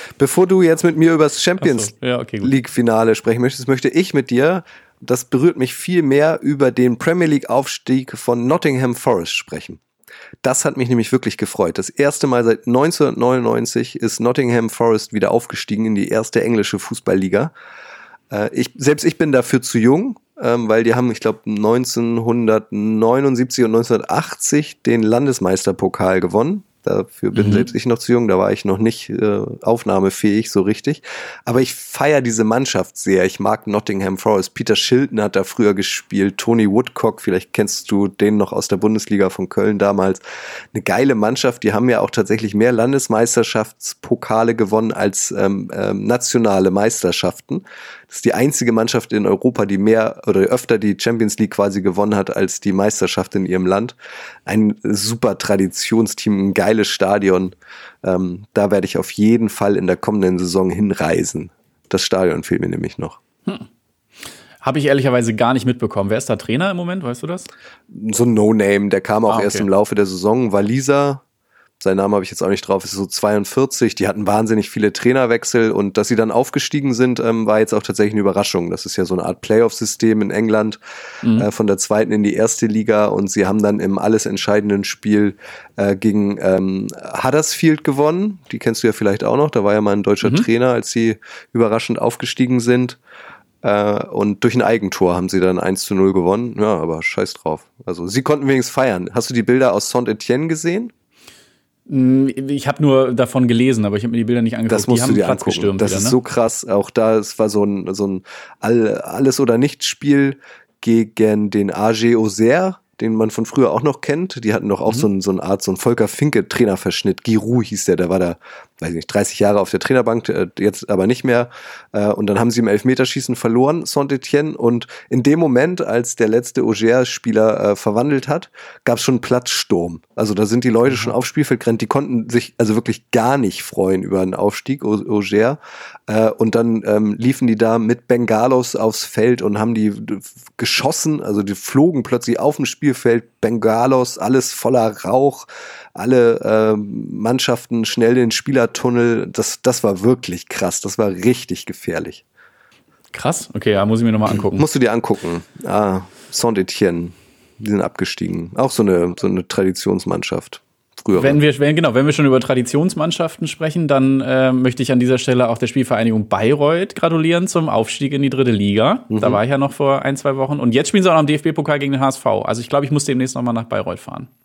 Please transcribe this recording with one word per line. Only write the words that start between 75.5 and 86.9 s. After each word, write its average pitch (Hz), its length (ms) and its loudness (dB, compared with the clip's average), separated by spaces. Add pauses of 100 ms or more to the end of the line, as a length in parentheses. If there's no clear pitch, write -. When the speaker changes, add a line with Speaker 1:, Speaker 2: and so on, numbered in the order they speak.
Speaker 1:
und 101 240 -2
dass 107 100 2
sie 120 80 -2
dann 110 160 2
aufgestiegen 135 640 -2
sind, 123 240 0
ähm, 113 280 0
war 107 120 2
jetzt 110 160 2
auch 107 80 0
tatsächlich 104 300 0
eine 107 80 0
Überraschung. 95 500 0
Das - 160 -8
ist - 80 -10
ja 92 100 -2
so 92 100 -2
eine 87 100 -2
Art 90 160 -6
Playoff-System 110 840 0
in 98 80 -2
England, 107 480 0 (440)
Speaker 2:
Mhm. 113 180 2
Speaker 1:
äh, 104 100 0
von 110 160 -2
der 101 120 2
zweiten 107 340 0
in 107 100 2
die 101 120 0
erste - 340 0
Liga 107 380 2
und 101 260 0
sie 98 160 2
haben 104 120 0
dann 104 200 0
im 98 180 -2
alles 110 280 2
entscheidenden 101 580 0
Spiel, 104 500 0 (400)
äh, 101 220 0
gegen, 101 440 0
ähm, 95 460 0 (380)